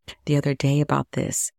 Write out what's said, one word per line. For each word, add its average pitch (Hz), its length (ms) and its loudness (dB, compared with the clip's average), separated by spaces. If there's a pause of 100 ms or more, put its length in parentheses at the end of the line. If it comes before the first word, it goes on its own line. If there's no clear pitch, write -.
(240)
the 147 140 2
other 143 160 0
day 143 260 2
about 139 320 -2
this - 460 -4